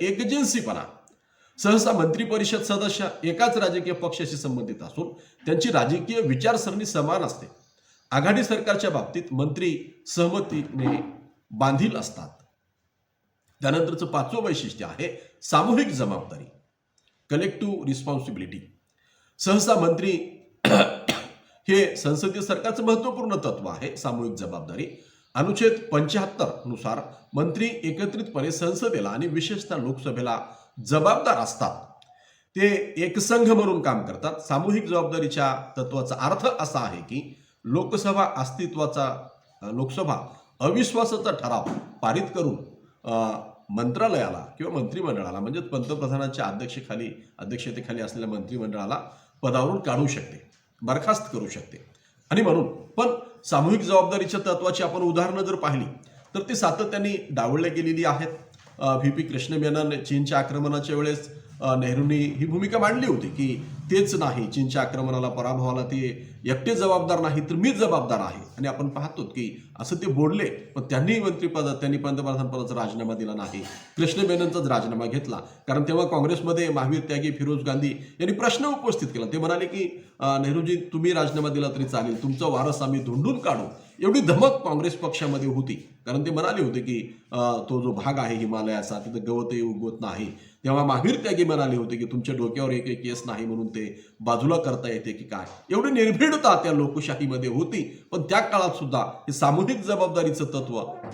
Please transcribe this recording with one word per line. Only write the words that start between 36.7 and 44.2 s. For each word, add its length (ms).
आहे 220
की 360
लोकसभा 640
अस्तित्वाचा, 920
अ, 40
लोकसभा 520
अविश्वासाचा 720
ठराव 340
पारित 200
करून, 220
अ, 360
मंत्रालयाला 760